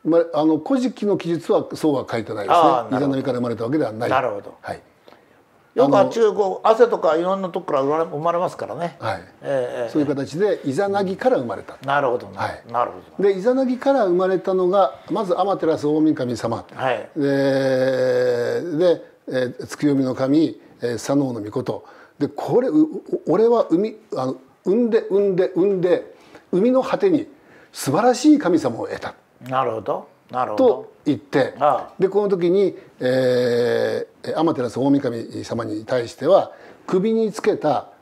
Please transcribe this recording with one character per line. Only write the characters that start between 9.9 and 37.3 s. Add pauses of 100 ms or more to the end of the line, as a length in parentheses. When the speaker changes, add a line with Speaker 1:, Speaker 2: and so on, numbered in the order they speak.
Speaker 1:
そ
う
い
う
形
で、
イ
ザ
ナ
ギ
か
ら
生
ま
れ
た。
Speaker 2:
な
る
ほ
ど。
Speaker 1:
は
い。
Speaker 2:
な
る
ほ
ど。
Speaker 1:
で、
イ
ザ
ナ
ギ
か
ら
生
ま
れ
た
の
が、 (100)
ま
ず
天
照
大
神
様。 (100)
Speaker 2:
は
い。
Speaker 1:
で、
で、 (240)
え
ー、
月 (180)
読
み
の
神、 (220)
え
ー、
ス
サ
ノ
オ
ノ
ミ
コ
ト。 (320)
で、
こ
れ、
う-、 (440)
お-、
俺
は
生
み、 (200)
あ
の、 (280)
産
ん
で、
産 (100)
ん
で、
産
ん
で、 (380)
生
み
の
果
て
に (460)
素
晴
ら
し
い
神
様
を
得
た。 (340)
Speaker 2:
な
る
ほ
ど。 (220)
な
る
ほ
ど。
Speaker 1:
と (120)
言
っ
て、
Speaker 2:
あ
あ。
Speaker 1:
で、
こ
の
時
に、 (240)
え (160)
ー、
天
照
大
神
様
に
対
し
て
は、 (340)
首
に